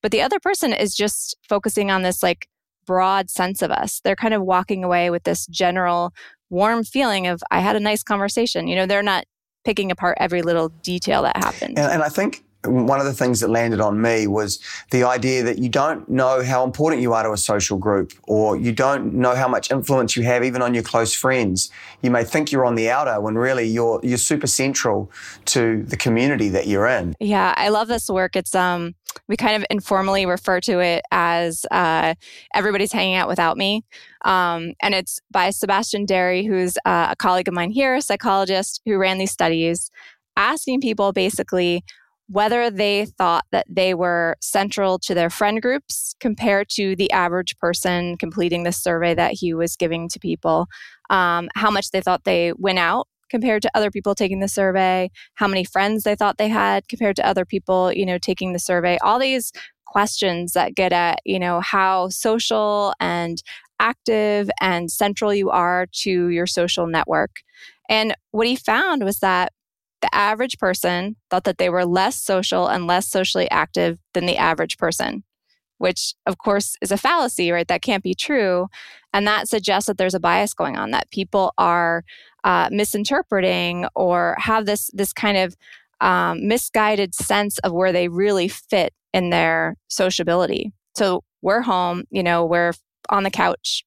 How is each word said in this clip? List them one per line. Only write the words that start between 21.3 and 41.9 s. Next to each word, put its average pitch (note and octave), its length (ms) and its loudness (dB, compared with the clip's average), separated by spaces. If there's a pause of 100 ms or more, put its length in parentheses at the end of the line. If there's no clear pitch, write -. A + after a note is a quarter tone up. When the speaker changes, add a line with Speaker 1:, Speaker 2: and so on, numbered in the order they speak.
Speaker 2:
You B2+ 80 2
may A#2+ 140 4
think D3+ 260 -2
you're C3+ 140 2
on A#2+ 100 2
the A2+ 160 2
outer B2 300 0
when A2 160 -2
really A#2+ 320 0
you're, A2+ 340 2
you're B2 160 0
super C#3+ 300 0
central A#2 640 0 (320)
to A2+ 400 2
the D2 120 -8
community A#2+ 520 2
that F#2 180 0
you're G2+ 220 2
in. F2+ 320 0
Speaker 1:
Yeah, G3 360 2
I G3 120 0
love G#3+ 180 2
this A#3 220 -4
work. F#3 260 0
It's, F#3 180 -2
um, F3 440 0 (320)
we G3 80 -2
kind G#3+ 180 2
of G#3 160 -2
informally G3 560 0
refer F3+ 360 0
to F#3 180 0
it F3 320 0
as, E3+ 580 0
uh, E3 440 2 (380)
Everybody's G3+ 380 2
Hanging F#3+ 240 0
Out F#3 140 0
Without E3+ 280 2
Me. G3+ 280 -2 (400)
Um, E3+ 480 0 (100)
and G#3 100 2
it's F#3 280 -4 (100)
by F#3 200 2
Sebastian G3+ 540 -2
Derry, F#3 400 0
who's, F#3 400 0
uh, E3+ 260 2
a - 60 -4
colleague F#3 300 2
of F3+ 80 -4
mine F3 160 -2
here, C4 240 2
a C#4 80 0
psychologist G3 840 -2
who G#3 140 0
ran F#3+ 200 2
these F#3+ 120 -2
studies, E3 580 0 (480)
asking B3+ 440 0
people G#3 320 0
basically F#3 720 0 (440)